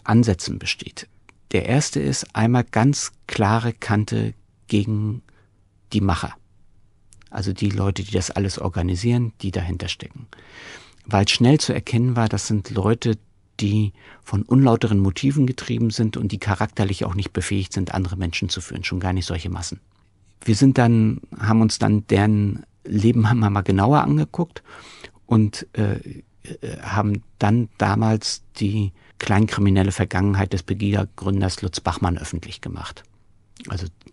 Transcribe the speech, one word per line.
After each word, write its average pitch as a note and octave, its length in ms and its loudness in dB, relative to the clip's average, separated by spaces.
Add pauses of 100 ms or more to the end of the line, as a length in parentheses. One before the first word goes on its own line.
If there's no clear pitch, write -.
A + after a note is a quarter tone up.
Ansätzen A2 560 2
besteht. - 480 -10 (440)
Der - 140 0
erste C#3+ 340 0
ist C#3 360 -4
einmal A#2 280 2
ganz - 480 0 (160)
klare A2 460 0
Kante A2 600 -2 (340)
gegen G#2+ 560 -2 (720)
die G#2+ 80 2
Macher. F#2 320 -2 (960)
Also G2 220 -6
die G2+ 180 -2
Leute, G2 340 -2
die - 100 -8
das G2 180 -2
alles G2 280 -4
organisieren, G2 840 -2
die F#2+ 100 -6
dahinter E2+ 360 -6
stecken. - 400 -14 (800)
Weil G2+ 220 2
schnell C3+ 320 4
zu - 140 -2
erkennen A#2+ 420 0
war, A2+ 140 2
das G#2 180 -4
sind G#2 220 -2
Leute, A2 480 0 (420)
die G#2 340 0 (300)
von G2 200 -2
unlauteren A#2 560 4
Motiven C3 480 2
getrieben A#2 420 -2
sind A2 280 -2
und A2 140 -4
die G2+ 80 -6
charakterlich G2+ 680 0
auch F2 100 -4
nicht G2 180 -4
befähigt G2 400 -4
sind, F2+ 200 -4
andere F#2 240 -4
Menschen F#2+ 320 -4
zu F#2 120 -6
führen, - 220 -10
schon F#2 160 -4
gar F#2 140 -2
nicht F#2 120 -2
solche F2 240 -6
Massen. F2 300 -8 (640)
Wir A2 120 2
sind C3+ 220 6
dann, A#2 440 4 (180)
haben A2 220 4
uns G#2+ 180 2
dann G#2 280 2
deren G#2 580 2 (180)
Leben A2 460 2
haben A#2+ 100 2
wir G#2+ 100 4
mal G2 120 2
genauer G2 400 4
angeguckt D#3 600 -2 (640)
und, G#2+ 480 0
äh, - 480 -4 (400)
äh, - 200 -10
haben G#2 420 -2 (160)
dann A2 380 2
damals A2 640 0 (140)
die G#2 340 -2 (260)
kleinkriminelle G2 760 4
Vergangenheit F#2+ 600 0
des F2+ 100 -4
Pegida-Gründers G2 960 -2
Lutz F#2 180 -8
Bachmann F2 380 -2
öffentlich - 440 -12
gemacht. - 420 -12 (680)
Also F2 180 -6 (260)